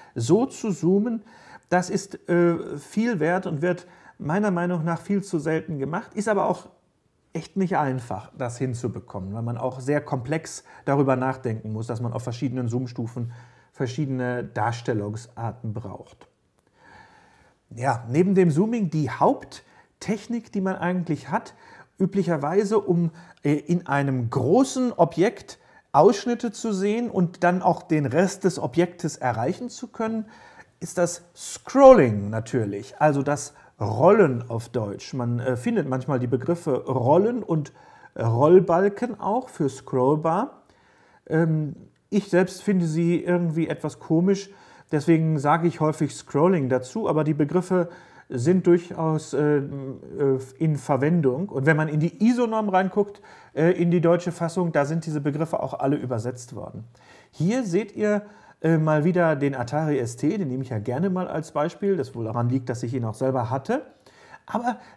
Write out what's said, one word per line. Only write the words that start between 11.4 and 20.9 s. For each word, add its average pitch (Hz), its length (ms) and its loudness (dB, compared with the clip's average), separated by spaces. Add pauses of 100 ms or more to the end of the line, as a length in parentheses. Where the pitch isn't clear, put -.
muss, 110 140 -6
dass 117 140 -6
man 120 120 -4
auf 117 100 -6
verschiedenen 123 460 -4
Zoom-Stufen 120 640 -6 (400)
verschiedene 127 720 -4
Darstellungsarten 110 1300 -6
braucht. - 540 -14 (1500)
Ja, 123 340 -2
neben 180 260 2
dem 180 160 6
Zooming 208 380 2
die 147 220 -2
Haupttechnik, - 1400 -4
die 202 120 -2
man 190 140 -2
eigentlich 165 540 -4